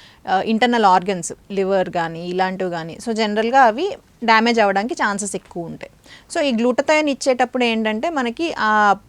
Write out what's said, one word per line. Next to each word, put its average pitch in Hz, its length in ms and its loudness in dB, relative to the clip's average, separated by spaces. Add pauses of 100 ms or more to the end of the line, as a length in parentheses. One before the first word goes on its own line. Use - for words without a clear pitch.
(280)
ఆ, 190 140 0
ఇంటర్నల్ 226 440 2
ఆర్గన్స్, 185 480 2 (180)
లివర్ 190 380 0
కానీ, 165 380 -6
ఇలాంటివి 185 440 -2
కానీ, 165 260 -8 (100)
so 233 40 -4
జనరల్గా 226 500 2
అవి 254 300 2 (320)
డ్యామేజ్ 226 360 4
అవ్వడానికి 202 340 2
ఛాన్సెస్ 202 420 -4
ఎక్కువ - 300 -12
ఉంటాయి. 156 260 -14 (420)
So 339 80 -2
ఈ 285 100 2
glutathione 277 580 2
ఇచ్చేటప్పుడు 254 540 -2
ఏంటంటే, 226 460 -2
మనకి 269 500 -4
ఆ 214 360 4 (140)